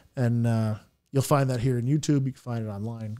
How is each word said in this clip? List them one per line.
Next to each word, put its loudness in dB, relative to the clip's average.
and, 2
uh, 0
you'll 2
find 2
that -2
here 2
in -2
YouTube. 2
You -2
can -20
find -6
it -6
online. -8